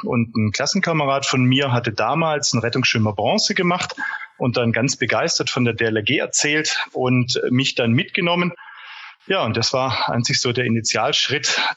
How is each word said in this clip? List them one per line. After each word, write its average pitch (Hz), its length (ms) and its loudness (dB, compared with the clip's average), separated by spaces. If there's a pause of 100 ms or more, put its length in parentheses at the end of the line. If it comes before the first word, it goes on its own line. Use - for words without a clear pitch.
Und 117 320 0
ein 107 160 2
Klassenkamerad 143 760 0
von 131 180 2
mir 131 280 4
hatte 120 200 2
damals 147 600 0
einen 117 80 2
Rettungsschwimmer 110 520 0
Bronze 160 420 0
gemacht 175 400 -2 (420)
und 127 200 0
dann 117 160 2
ganz 117 220 0
begeistert 127 540 0
von 127 160 0
der 117 80 2
D 117 120 0
L 110 100 0
R 104 80 0
G 123 140 0
erzählt - 600 0 (140)
und 127 580 2
mich 127 240 2
dann 117 200 2
mitgenommen. 175 580 0 (760)
Ja, 190 180 0
und 107 100 -2
das 117 160 0
war 131 380 0
an 120 140 0
sich - 180 -2
so 127 100 0
der 123 140 0
Initialschritt, 117 960 0 (160)